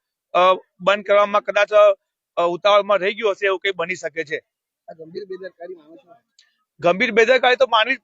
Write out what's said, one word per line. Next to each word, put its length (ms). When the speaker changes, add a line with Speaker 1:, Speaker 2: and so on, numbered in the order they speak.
Speaker 1:
અ, 40
બંધ 240
કરવામાં 360
કદાચ, 320
અ, 60
ઉતાવળમાં 560
રહી 160
ગયું 160
હશે, 160
એવું 120
કંઈ 180
બની 180
શકે 300
છે. 180
Speaker 2:
આ 40
ગંભીર 320
બેદરકારી 500
માનો 220
છો? 180
Speaker 1:
ગંભીર 300
બેદરકારી 460
તો 100
માનવી 300
જ 80